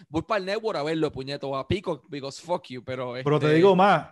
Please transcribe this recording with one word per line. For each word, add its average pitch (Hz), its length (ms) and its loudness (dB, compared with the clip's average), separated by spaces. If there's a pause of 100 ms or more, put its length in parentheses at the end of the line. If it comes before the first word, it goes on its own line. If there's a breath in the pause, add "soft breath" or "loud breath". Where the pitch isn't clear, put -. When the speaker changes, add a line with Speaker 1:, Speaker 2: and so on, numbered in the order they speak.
(100)
Speaker 1:
voy 156 100 -2
para 208 200 -2
el 185 40 -8
network 208 340 -4
a 143 40 -4
verlo, 156 280 -2
puñeto, 135 460 -8
a 135 100 -6
Peacock, 180 440 -4
because 139 320 -12
fuck 165 260 -6
you", 123 160 -12
pero, 127 300 -8 (100)
Speaker 2:
Pero 147 160 2
te 151 60 0
Speaker 1:
este 156 100 4
Speaker 2:
digo 190 180 8
más, 185 380 4